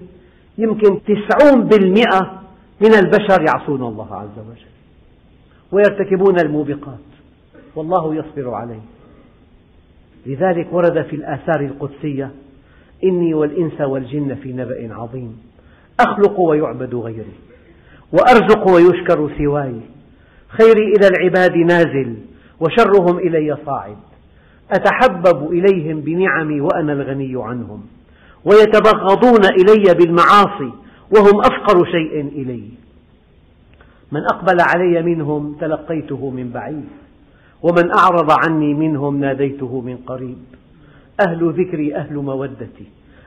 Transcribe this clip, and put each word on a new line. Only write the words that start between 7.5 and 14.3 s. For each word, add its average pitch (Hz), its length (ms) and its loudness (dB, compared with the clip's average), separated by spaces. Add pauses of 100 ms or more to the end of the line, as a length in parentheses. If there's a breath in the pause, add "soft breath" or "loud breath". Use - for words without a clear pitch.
والله 160 380 -4
يصبر 143 400 -10
عليه. 113 260 -12 (1500)
لذلك 165 460 -4
ورد 170 300 0
في - 140 -10
الآثار 147 440 -6
القدسية: 139 720 -10 (760 soft breath)
"إني 175 300 0
والإنس 151 460 -4
والجن 135 540 -6